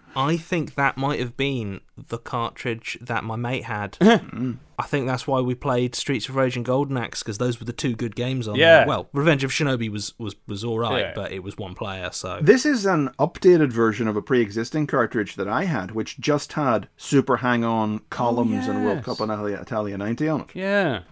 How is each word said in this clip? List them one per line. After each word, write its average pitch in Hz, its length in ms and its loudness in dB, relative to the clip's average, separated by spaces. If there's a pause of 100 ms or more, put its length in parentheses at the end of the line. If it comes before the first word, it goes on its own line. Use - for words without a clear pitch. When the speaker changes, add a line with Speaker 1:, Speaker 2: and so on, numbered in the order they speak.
(140)
Speaker 1:
I 143 220 2
think 160 380 -4
that 139 240 0
might 139 220 0
have 120 180 -4
been 123 420 -2 (160)
the - 220 -8
cartridge - 840 -6
that 120 240 -4
my 110 120 -4
mate 120 280 -2
had. 104 360 -6
Speaker 2:
<laughs> - 20 0
Speaker 3:
Mm. 131 560 4 (200)
Speaker 1:
I - 60 -2
think 135 220 -2
that's 127 220 -2
why 131 120 2
we 127 140 0
played 127 400 0
Streets - 340 -2
of 131 60 -10
Rage 131 220 2
and 120 80 -4
Golden 135 320 0
Axe, - 260 -4
'cause 104 160 -6
those 123 220 -2
were 110 60 -12
the 120 80 -4
two 123 200 -2
good 110 220 -6
games 123 320 -2
on 104 80 -4
Speaker 2:
Yeah. 160 220 8
Speaker 1:
there. 120 100 6
Well, 104 240 0
Revenge 143 320 4
of 131 80 -2
Shinobi 131 360 0
was, 104 300 -6
was, 107 160 -6 (140)
was 104 160 -6
all 113 140 -2
right, 117 220 0
Speaker 2:
Yeah. 85 140 -2
Speaker 1:
but 98 160 -6
it 92 140 -8
was 98 120 -10
one 95 180 -8
player, 95 360 -6
so. 92 320 -6
Speaker 3:
This 247 240 4
is 247 200 2
an 156 240 2 (100)
updated 160 500 4
version 113 380 2
of 107 80 0
a 101 60 -2
pre-existing 120 680 0
cartridge 113 480 -2
that 98 100 -4
I 123 200 -2
had, 107 260 -4
which 110 260 -6
just 147 360 -2
had 123 420 0
Super 131 400 4
Hang-On, 117 640 0 (100)
Columns, 117 560 0
Speaker 2:
Oh, 104 60 0
Speaker 3:
and 104 120 0
World 101 140 2
Speaker 2:
yes. - 60 -8
Speaker 3:
Cup - 160 -6
Italia, 104 400 -2
Italia 104 380 -4
ninety 120 280 -2
on 151 140 0
it. - 140 -8
Speaker 2:
Yeah. 185 460 0 (100)